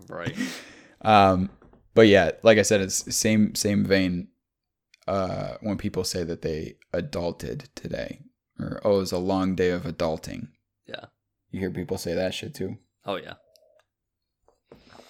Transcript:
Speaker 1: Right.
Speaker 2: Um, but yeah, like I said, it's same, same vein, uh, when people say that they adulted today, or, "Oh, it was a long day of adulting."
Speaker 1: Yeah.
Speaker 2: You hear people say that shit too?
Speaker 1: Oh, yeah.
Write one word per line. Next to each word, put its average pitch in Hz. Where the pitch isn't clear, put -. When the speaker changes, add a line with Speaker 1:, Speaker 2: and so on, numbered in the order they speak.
Speaker 1:
Right. 85
Speaker 2:
Um, 98
but 113
yeah, 95
like 110
I 101
said, 98
it's -
same, 107
same 101
vein, 92
uh, 95
when 104
people 92
say 90
that 82
they 78
adulted 87
today, -
or, -
"Oh, 104
it 95
was 92
a 90
long 92
day 90
of 87
adulting." 80
Speaker 1:
Yeah. -
Speaker 2:
You 92
hear 95
people 90
say 87
that 92
shit -
too? 98
Speaker 1:
Oh, 101
yeah. -